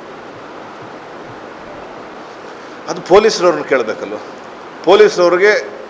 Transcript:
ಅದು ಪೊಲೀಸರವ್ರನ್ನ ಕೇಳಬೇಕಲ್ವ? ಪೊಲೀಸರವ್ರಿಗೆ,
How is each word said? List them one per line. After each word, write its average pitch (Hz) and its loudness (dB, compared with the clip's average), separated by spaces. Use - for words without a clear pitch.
ಅದು 170 -4
ಪೊಲೀಸರವ್ರನ್ನ 175 4
ಕೇಳಬೇಕಲ್ವ? 107 -2
ಪೊಲೀಸರವ್ರಿಗೆ, 185 6